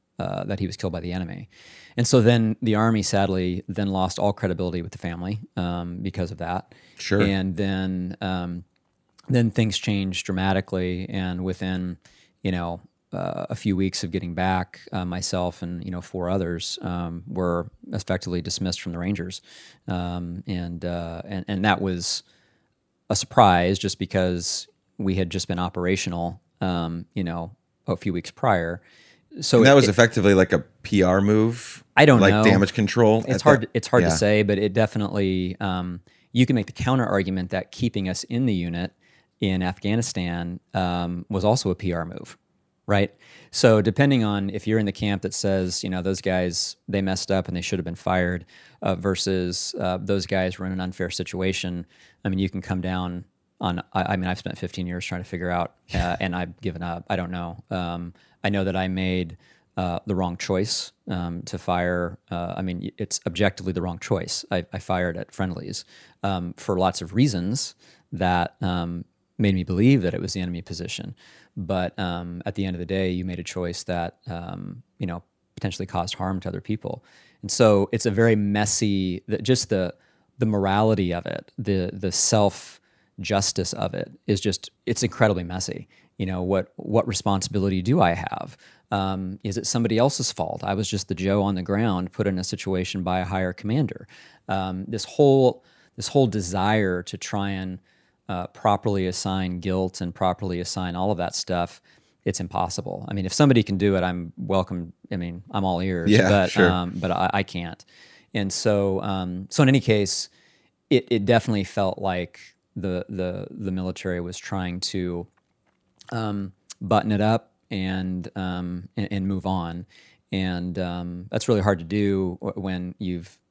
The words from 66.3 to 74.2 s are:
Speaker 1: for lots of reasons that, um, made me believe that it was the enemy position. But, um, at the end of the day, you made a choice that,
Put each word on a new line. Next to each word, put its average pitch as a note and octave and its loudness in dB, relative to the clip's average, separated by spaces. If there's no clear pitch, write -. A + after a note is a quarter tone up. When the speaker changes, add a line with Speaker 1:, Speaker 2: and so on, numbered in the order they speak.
Speaker 1:
for F#2 0
lots F#2 2
of F2 -8
reasons A2 0
that, F2+ 2
um, F2 -2
made G2+ 4
me F2+ 0
believe A2 4
that F2 0
it E2+ -4
was F2+ -4
the G2 -4
enemy F2 -6
position. - -10
But, F2+ -2
um, F2 -6
at G2+ -6
the G2 -2
end F#2 -4
of F2 -6
the F2 -8
day, F#2+ 0
you F2+ -2
made F2+ -6
a F2 -8
choice F2 -6
that, F2 -4